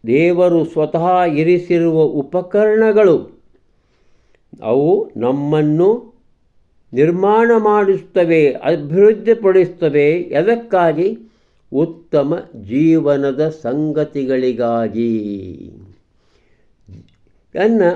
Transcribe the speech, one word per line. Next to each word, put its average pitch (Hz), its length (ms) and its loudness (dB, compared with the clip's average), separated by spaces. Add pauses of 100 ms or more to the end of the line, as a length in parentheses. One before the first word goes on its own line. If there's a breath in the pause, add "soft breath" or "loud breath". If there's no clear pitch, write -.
ದೇವರು 170 580 2
ಸ್ವತಃ 170 580 -2
ಇರಿಸಿರುವ 170 800 0
ಉಪಕರಣಗಳು. 202 1400 0 (1200)
ಅವು 139 560 0
ನಮ್ಮನ್ನು 151 960 0 (800)
ನಿರ್ಮಾಣ 190 640 2
ಮಾಡಿಸುತ್ತವೆ, 190 920 0
ಅಭಿವೃದ್ಧಿಪಡಿಸುತ್ತವೆ. 175 1600 0
ಎದಕ್ಕಾಗಿ? 180 1040 -2 (560 soft breath)
ಉತ್ತಮ 151 680 -2 (240)
ಜೀವನದ 143 840 0
ಸಂಗತಿಗಳಿಗಾಗಿ. 120 1900 -4 (2000)
ಎನ್ನ 214 260 0 (140)